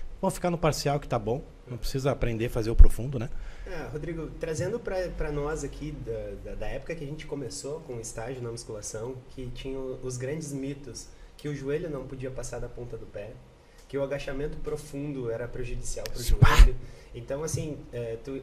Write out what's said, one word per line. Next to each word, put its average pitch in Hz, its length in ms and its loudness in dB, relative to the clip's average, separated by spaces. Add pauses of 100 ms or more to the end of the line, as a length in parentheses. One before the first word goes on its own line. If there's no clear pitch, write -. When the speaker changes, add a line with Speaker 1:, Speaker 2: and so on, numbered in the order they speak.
(220)
Speaker 1:
Vamos 190 140 0
ficar 180 160 0
no 170 60 -2
parcial 147 420 2
que - 80 -6
tá 127 100 0
bom, 113 260 -2 (240)
não 123 100 -10
precisa 135 340 0
aprender 120 340 0
a 123 40 -2
fazer 113 200 0
o 117 60 0
profundo, 120 420 12
né? 117 120 -4 (360)
Speaker 2:
É, 156 260 -6
Rodrigo, 151 380 -6 (100)
trazendo 165 400 -2
pra, 196 160 -4 (220)
pra 156 140 -2
nós 147 320 -2
aqui 143 280 -8 (140)
da, 104 460 -8
da, 104 40 -8
da 107 120 -4
época 127 280 -4
que 147 80 -10
a 139 40 -8
gente 151 180 -10
começou 139 560 -8
com 123 140 -10
o 113 60 -8
estágio 117 400 -8
na 120 100 -6
musculação, 117 640 -8 (140)
que 127 160 -10 (100)
tinha 135 220 -8
o, 131 260 -8
os 127 140 -6
grandes 139 360 -6
mitos, 139 540 -8 (300)
que - 100 -10
o 147 80 -4
joelho 147 340 -4
não 135 180 -6
podia 127 240 -8
passar 120 280 -8
da 117 100 -6
ponta 120 280 -10
do 110 80 -12
pé, 104 260 -12 (560)
que 131 100 -6
o 139 60 0
agachamento 139 540 -4
profundo 143 720 -6
era 117 180 -4
prejudicial 123 580 -4
pro - 180 -6 (140)
Speaker 1:
Pá! - 180 10
Speaker 2:
joelho. - 200 12 (380)
Então, 135 300 -6
assim, 156 340 -4 (140)
é, 117 320 -6
tu 135 200 -8